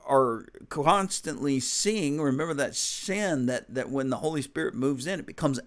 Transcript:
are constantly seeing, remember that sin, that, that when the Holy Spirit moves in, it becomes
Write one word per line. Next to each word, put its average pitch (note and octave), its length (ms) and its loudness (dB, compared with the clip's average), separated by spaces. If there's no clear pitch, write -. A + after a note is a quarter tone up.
are B2+ 420 4
constantly D3+ 920 2
seeing, D#3+ 600 0
remember D3 340 0
that C#3 220 0
sin, F#3+ 680 0
that, B2 280 -2
that C3 160 -2
when C3+ 200 0
the B2 80 0
Holy D#3 240 -2
Spirit D#3 320 -4
moves C3+ 340 0
in, F#3 120 -4
it - 60 -10
becomes C#3 400 0